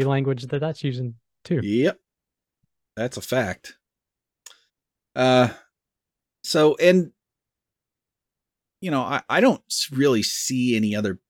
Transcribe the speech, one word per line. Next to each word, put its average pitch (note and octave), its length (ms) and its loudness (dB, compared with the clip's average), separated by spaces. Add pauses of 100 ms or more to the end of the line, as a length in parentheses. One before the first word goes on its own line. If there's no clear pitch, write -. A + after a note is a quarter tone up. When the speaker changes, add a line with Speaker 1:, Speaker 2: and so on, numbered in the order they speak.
Speaker 1:
language C3+ 400 -2
that C#3 140 -6
that's D#3 240 -6
using B2 300 -6 (300)
too. D#3 180 -2
Speaker 2:
Yep. A#2 360 0 (1000)
That's A#2+ 200 -6
a G2+ 60 -10
fact. A2+ 540 -6 (1400)
Uh, B2+ 320 4 (920)
so, D3+ 340 2
and, F3 360 4 (1700)
you F#3 100 -6
know, C3+ 120 -2
I, B2 260 -6
I D3+ 120 0
don't B3 300 4
s-, - 220 -6
really C3 300 2
see B2 540 -2
any G#2+ 200 0
other G#2 340 -4